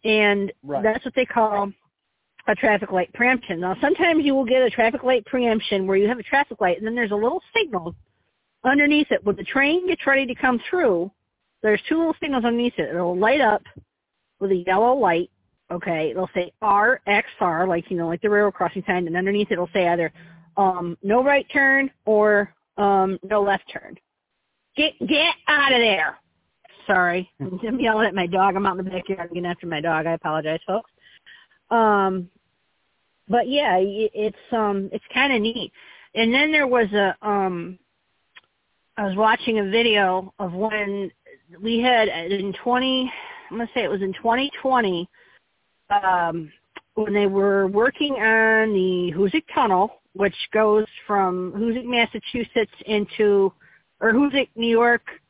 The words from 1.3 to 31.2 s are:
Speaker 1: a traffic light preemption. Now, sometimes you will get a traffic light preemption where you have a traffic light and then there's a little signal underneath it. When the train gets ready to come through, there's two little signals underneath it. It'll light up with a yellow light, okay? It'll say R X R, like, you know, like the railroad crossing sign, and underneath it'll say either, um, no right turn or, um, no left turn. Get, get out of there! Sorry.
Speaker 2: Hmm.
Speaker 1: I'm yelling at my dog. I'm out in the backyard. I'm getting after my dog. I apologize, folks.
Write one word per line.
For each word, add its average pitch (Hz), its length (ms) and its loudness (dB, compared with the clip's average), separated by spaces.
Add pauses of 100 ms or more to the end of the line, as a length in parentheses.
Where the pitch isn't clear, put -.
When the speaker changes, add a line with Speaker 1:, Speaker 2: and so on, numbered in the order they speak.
Speaker 1:
a 214 80 2
traffic 208 360 0
light 180 220 -2
preemption. 240 460 -2
Now, 180 220 -4
sometimes 330 420 2
you 277 120 2
will 269 100 2
get 254 160 4
a 247 80 4
traffic 233 340 0
light 247 220 2
preemption 220 640 -2
where 190 100 2
you 202 100 4
have 247 120 -2
a 208 40 -12
traffic 277 380 -2
light 180 160 0
and 208 100 -10
then 226 80 -6
there's 226 160 -2
a 208 40 -2
little 247 260 -2 (140)
signal 226 400 -4 (680)
underneath 294 480 2
it. 214 120 0
When 202 120 0
the 190 80 -12
train 302 440 0
gets 349 200 -2
ready 269 200 2
to 240 80 -6
come 254 240 0 (100)
through, 202 420 0 (500)
there's 214 280 2
two 311 80 0
little 330 240 0
signals 269 240 -2
underneath 240 320 -2
it. 151 120 -2
It'll 175 280 -2
light 233 240 2
up 214 220 2 (760)
with 196 120 -2
a 180 140 0
yellow 214 300 2
light, 180 340 0 (420)
okay? 165 400 -4
It'll 185 220 -6
say 180 280 -6
R 214 440 2
X 202 220 0 (140)
R, 175 260 0
like, 175 240 -2
you 180 60 -4
know, 170 100 -4
like 165 140 -6
the 214 80 0
railroad 208 240 2
crossing 185 340 -4
sign, 180 200 -2
and 165 100 -2
underneath 202 340 0
it'll 175 220 -2
say 185 160 2
either, 170 240 0 (440)
um, 180 460 0
no 220 200 2
right 285 280 2
turn 269 400 2 (140)
or, 208 480 2 (240)
um, 190 460 2
no 202 180 0
left 196 300 -2
turn. - 260 -16 (800)
Get, 302 180 -2 (120)
get 311 300 0 (120)
out 285 260 2
of 247 60 4
there! 196 380 0 (680)
Sorry. 180 500 0
Speaker 2:
Hmm. 185 200 -8 (100)
Speaker 1:
I'm 247 120 -4
yelling 220 280 2
at 190 80 -4
my 180 120 -2
dog. 185 280 2
I'm 196 100 -2
out 185 140 -2
in 185 60 -6
the 190 60 -6
backyard. 185 300 -8
I'm 170 80 -10
getting 175 160 -8
after 175 220 -8
my 160 120 -6
dog. 160 280 -2
I 165 60 -2
apologize, 156 520 -4
folks. 208 240 -6 (800)